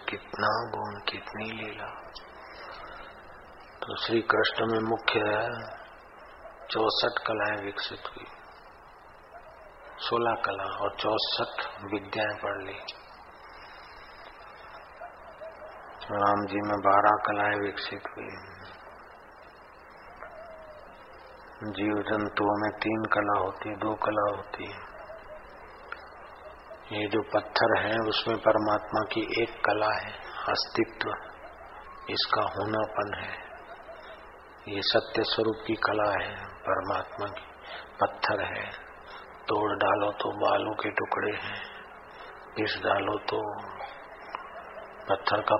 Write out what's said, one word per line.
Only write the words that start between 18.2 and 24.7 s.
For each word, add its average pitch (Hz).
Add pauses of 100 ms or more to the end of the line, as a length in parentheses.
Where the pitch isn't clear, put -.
जीव 104
जंतुओं 104
में 107
तीन 110 (100)
कला 104
होती 95
है, 104
दो 107 (120)
कला 107
होती 101
है। 101 (2000)